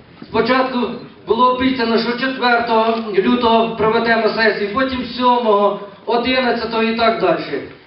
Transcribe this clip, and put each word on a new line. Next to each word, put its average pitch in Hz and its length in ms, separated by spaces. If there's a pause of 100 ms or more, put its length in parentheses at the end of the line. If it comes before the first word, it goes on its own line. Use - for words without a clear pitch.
(240)
Спочатку 247 560 (480)
було 247 260
обіцяно, 254 440
що 233 140
четвертого 233 880 (200)
лютого 226 580
проведемо 226 540
сесію, 208 440
потім 262 320
сьомого, 220 720 (260)
одинадцятого 233 760
і 226 120
так 226 240
далі. 156 420 (260)